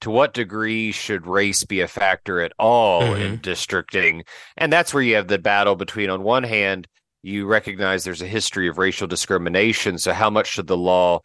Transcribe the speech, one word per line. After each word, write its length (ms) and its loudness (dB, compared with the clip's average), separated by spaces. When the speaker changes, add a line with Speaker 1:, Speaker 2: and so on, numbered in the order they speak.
Speaker 1:
to 100 -6
what 220 4
degree 600 -4
should 340 -6
race 380 0
be 180 -2
a 40 0
factor 540 -2
at 180 -4
all 440 4
in 300 -2
Speaker 2:
Mm-hmm. 100 -8
Speaker 1:
districting? 840 -2
And 160 0
that's 220 2
where 80 2
you 140 4
have 120 0
the 100 2
battle 380 2
between, 320 -4
on 140 -2
one 220 2
hand, 440 -2
you 240 -6
recognize 560 0
there's 200 -8
a 40 -8
history 400 -2
of 120 -2
racial 280 0
discrimination, 920 0
so 160 0
how 160 2
much 160 2
should 220 -6
the 80 0
law 480 2